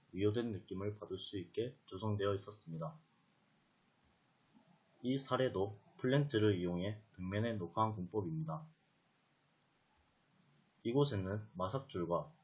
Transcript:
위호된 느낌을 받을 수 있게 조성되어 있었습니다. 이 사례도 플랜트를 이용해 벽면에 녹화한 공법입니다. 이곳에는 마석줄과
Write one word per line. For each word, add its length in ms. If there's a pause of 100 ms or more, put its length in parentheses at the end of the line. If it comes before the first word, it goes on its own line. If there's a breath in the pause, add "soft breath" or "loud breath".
(100)
위호된 400
느낌을 480
받을 180
수 220
있게 380 (100)
조성되어 480
있었습니다. 580 (2000)
이 140
사례도 600 (200)
플랜트를 580
이용해 440 (140)
벽면에 380
녹화한 420
공법입니다. 720 (2250)
이곳에는 560 (140)
마석줄과 760 (160)